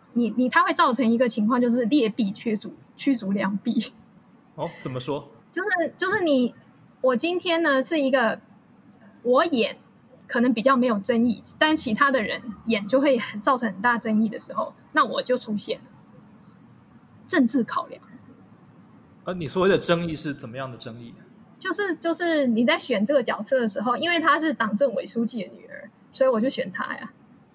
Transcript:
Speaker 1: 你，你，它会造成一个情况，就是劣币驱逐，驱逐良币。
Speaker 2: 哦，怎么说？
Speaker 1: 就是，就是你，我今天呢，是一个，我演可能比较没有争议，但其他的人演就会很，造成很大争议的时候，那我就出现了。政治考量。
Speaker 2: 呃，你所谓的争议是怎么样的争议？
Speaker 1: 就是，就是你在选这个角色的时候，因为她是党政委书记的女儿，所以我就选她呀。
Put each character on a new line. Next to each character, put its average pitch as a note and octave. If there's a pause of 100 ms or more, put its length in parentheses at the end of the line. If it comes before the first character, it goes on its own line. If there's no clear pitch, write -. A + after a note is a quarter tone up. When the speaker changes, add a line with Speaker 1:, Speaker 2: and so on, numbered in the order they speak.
(140)
Speaker 1:
你， A#3
你， B3+
它 F4
会 F#4
造 D4+
成 A3+
一 A#3
个 B3
情 G#3+
况， B3
就 B3
是 A#3
劣 A#3
币 G#3
驱 G#3+
逐， - (240)
驱 C#4
逐 G3
良 G3+
币。 G#3+ (600)
Speaker 2:
哦， D#3 (100)
怎 C#3
么 B2+
说？ C#3+ (220)
Speaker 1:
就 F#4
是， F4+
就 E4+
是 G#4
你， C4+ (480)
我 B3+
今 F4
天 E4+
呢， C4+
是 D4+
一 C4+
个， B3 (840)
我 B3+
演 A3 (500)
可 A#3+
能 B3
比 A3
较 C4+
没 B3
有 G#3+
争 A#3
议， - (140)
但 D#4
其 B3
他 C#4
的 B3+
人 E3+ (240)
演 G#3
就 C4
会 C4+
很， -
造 C4+
成 A#3
很 F3+
大 A#3+
争 A3
议 G#3+
的 -
时 -
候， - (180)
那 D4+
我 C#5+
就 B3
出 G#3+
现 -
了。 - (1400)
政 C#4
治 A#3+
考 -
量。 - (1200)
Speaker 2:
呃， F3+
你 E3+
所 F3+
谓 F#3+
的 F#3+
争 E3+
议 D#3+
是 D3
怎 C3
么 A2+
样 C3
的 A#2
争 A#2
议？ A#2 (460)
Speaker 1:
就 F4+
是， G4
就 E4
是 D#4+
你 A#3
在 D4+
选 G#3+
这 A#3+
个 C4+
角 -
色 C4
的 A#3
时 G#3
候， A#3+
因 E4+
为 E4+
她 D4+
是 D#4
党 G#3+
政 C4+
委 -
书 A#3
记 A3
的 -
女 -
儿， - (220)
所 C4
以 -
我 A3+
就 A#3+
选 -
她 -
呀。 - (440)